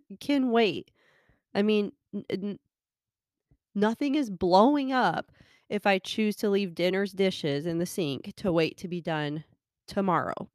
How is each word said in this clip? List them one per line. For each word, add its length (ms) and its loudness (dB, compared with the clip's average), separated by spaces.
can 320 0
wait. 400 0
I 80 2
mean, 300 2
n-, 160 -10
n-, 300 -6
nothing 400 0
is 140 0
blowing 640 4
up 400 0
if 160 -2
I 140 4
choose 380 -2
to 120 -2
leave 260 0
dinner's 360 0
dishes 540 -2
in 120 -2
the 80 0
sink 520 -4
to 140 -2
wait 260 0
to 100 -12
be 140 -6
done 420 -4
tomorrow. 680 0